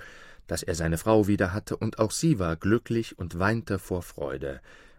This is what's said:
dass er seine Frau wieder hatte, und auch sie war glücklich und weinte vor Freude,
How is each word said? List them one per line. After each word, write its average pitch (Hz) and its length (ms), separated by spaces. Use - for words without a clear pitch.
dass 87 160
er 90 120
seine 82 220
Frau 110 300
wieder 95 240
hatte, 104 240
und - 240
auch 107 120
sie 160 280
war 82 160
glücklich 113 640
und 87 180
weinte 101 420
vor 90 220
Freude, 67 600